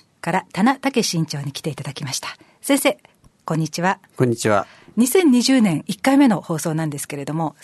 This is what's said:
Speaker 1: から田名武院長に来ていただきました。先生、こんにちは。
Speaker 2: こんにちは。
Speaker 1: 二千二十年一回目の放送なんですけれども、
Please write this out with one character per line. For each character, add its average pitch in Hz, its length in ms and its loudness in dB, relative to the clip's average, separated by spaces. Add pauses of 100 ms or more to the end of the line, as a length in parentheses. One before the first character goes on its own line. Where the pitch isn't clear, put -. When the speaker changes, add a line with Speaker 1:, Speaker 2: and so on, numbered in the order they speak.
(220)
Speaker 1:
か 170 100 -4
ら 180 220 0
田 180 100 0
名 262 140 4
武 240 400 -2
院 160 80 0
長 147 160 -8
に 143 100 -8
来 - 80 -14
て 165 100 -8
い 139 60 -8
た - 80 -14
だ 143 80 -8
き 143 140 -12
ま 131 80 -8
し - 80 -8
た。 - 80 -12 (320)
先 277 160 2
生、 277 200 -2 (460)
こ 165 120 -4
ん 156 40 0
に 160 80 -2
ち 156 140 -8
は。 185 180 -2 (160)
Speaker 2:
こ - 80 0
ん 123 60 2
に 117 80 -2
ち - 100 -2
は。 104 200 2 (280)
Speaker 1:
二 226 100 2
千 349 260 4
二 247 100 4
十 262 180 4
年 180 260 2
一 - 160 -8
回 269 160 4
目 277 120 6
の 175 100 2
放 160 200 -6
送 156 160 -4
な 160 100 -2
ん 156 40 -4
で 143 80 -8
す - 120 -10
け 147 80 -10
れ 139 80 -10
ど 147 80 -6
も、 160 300 -4